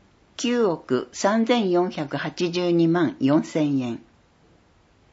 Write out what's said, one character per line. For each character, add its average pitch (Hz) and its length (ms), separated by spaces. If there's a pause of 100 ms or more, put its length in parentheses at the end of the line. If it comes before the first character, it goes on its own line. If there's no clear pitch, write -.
(360)
九 240 280
億 156 480
三 220 340
千 233 240
四 175 200
百 147 260
八 170 340
十 175 200
二 170 180
万 165 320
四 143 240
千 147 360
円。 120 220 (1120)